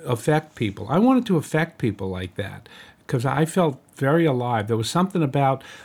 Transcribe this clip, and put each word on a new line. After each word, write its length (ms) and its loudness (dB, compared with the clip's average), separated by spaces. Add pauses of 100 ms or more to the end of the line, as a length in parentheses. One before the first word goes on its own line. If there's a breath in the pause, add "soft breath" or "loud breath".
affect 500 0
people. 340 -6
I 100 2
wanted 280 4
to 100 2
affect 400 -2
people 320 -4
like 260 -8
that 320 -10 (400 loud breath)
'cause 180 -2
I 200 2
felt 340 0 (160)
very 300 2
alive. 420 0
There 100 0
was 120 -4
something 320 0
about 420 0 (220 loud breath)